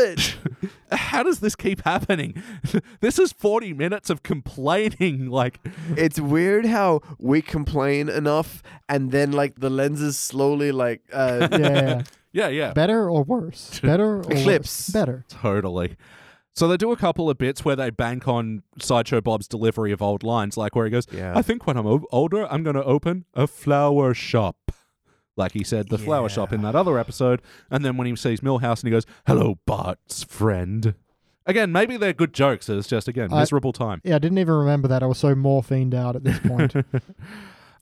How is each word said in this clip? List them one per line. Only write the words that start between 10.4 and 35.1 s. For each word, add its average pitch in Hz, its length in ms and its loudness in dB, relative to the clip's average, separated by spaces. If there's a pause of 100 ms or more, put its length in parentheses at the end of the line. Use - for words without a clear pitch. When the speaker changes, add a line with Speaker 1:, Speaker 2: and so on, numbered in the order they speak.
Speaker 1:
like, 120 300 -2 (100)
uh, 127 360 2
Speaker 3:
<laughs> 190 80 2
Yeah. 135 440 2 (300)
Speaker 2:
Yeah, 185 180 0
yeah. 139 240 -2
Speaker 3:
Better 185 360 2
or 156 140 2
worse? 165 560 -6
Speaker 2:
<laughs> - 40 -6
Speaker 3:
Better 202 340 4
or - 40 -4
Speaker 1:
Eclipse. 139 240 0
Speaker 3:
worse? - 440 0
Better. 131 400 -2
Speaker 2:
Totally. 95 680 -2 (560)
So 165 140 2
they 175 100 4
do 220 140 0
a 240 40 0
couple 170 320 0
of 135 120 0
bits 131 260 -2
where 139 100 2
they 131 140 -4
bank 123 380 -4
on 113 340 -2 (180)
Sideshow 120 400 2
Bob's 107 280 -2
delivery 110 440 0
of 98 80 -2
old 101 220 0
lines, 110 340 -2
like 104 200 -4
where 113 100 2
he 110 60 -2
goes, 120 200 -2
Speaker 1:
Yeah. 92 240 -6
Speaker 2:
"I 113 60 4
think 233 240 -2
when 139 100 0
I'm 107 120 0
o-, 135 240 2
older, 160 400 0
I'm 147 100 -2
gonna 139 220 -2
open 165 500 0
a 139 140 2
flower 143 680 2
shop." - 580 -2 (640)
Like 95 160 -2
he 101 100 -4
said, 107 260 -2
the 110 80 -2
flower 143 280 0
Speaker 1:
Yeah. 104 100 -4
Speaker 2:
shop 104 180 -2
in 107 80 -2
that 107 140 -2
other 165 240 2
episode. 123 420 0 (300)
And 139 120 0
then 127 140 -2
when 123 80 -2
he 123 100 -2
sees 113 260 -2
Milhouse 123 420 0
and 120 60 0
he - 20 2
goes, 113 160 2 (180)
"Hello, 113 400 2
Bart's - 560 -6
friend." 104 720 -2 (540)
Again, 190 240 2
maybe 220 260 2
they're 196 160 0
good 160 220 0
jokes. 135 340 2
It's 101 180 -2
just, 113 200 -2
again, 117 260 -4
Speaker 3:
I 151 60 4
Speaker 2:
miserable 139 340 2
time. 104 300 -4
Speaker 3:
Yeah, 156 140 2
I - 20 4
didn't 170 180 2
even 165 160 2
remember 143 360 2
that. 127 120 2
I 131 60 0
was 127 100 0